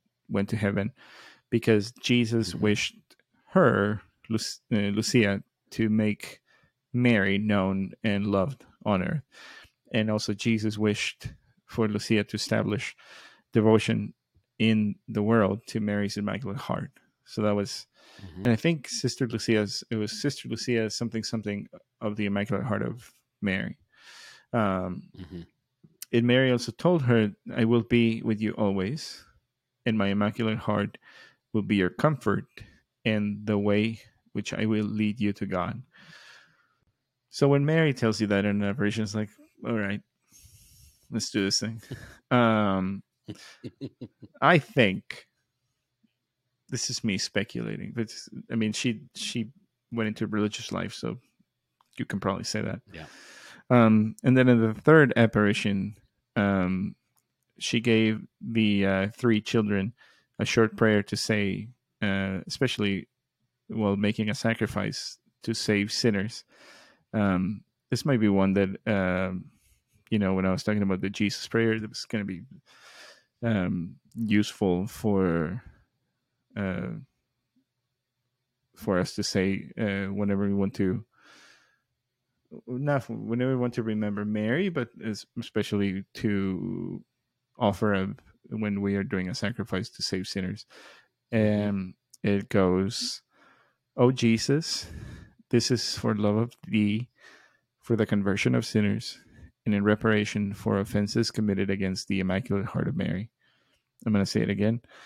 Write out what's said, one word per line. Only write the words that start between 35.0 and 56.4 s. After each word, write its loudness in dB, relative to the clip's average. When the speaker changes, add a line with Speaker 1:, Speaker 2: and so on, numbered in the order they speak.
Speaker 1:
you 0
to -8
God." -4
So 2
when 4
Mary 4
tells 0
you 2
that 2
in 0
an 0
apparition, -2
it's -6
like, -4
"All -2
right, -4
let's -6
do 0
this 0
thing." -8
Speaker 2:
<laughs> -12
Speaker 1:
Um, 2
I 6
think, 0
this -6
is -8
me 0
speculating, -6
but, -6
I -4
mean, -2
she, -4
she -8
went -2
into -4
religious -2
life, -6
so -8
you -6
can -6
probably -2
say -4
that. -6
Speaker 2:
Yeah. -16
Speaker 1:
Um, 6
and 6
then 6
in 8
the 2
third 6
apparition, 2
um, 0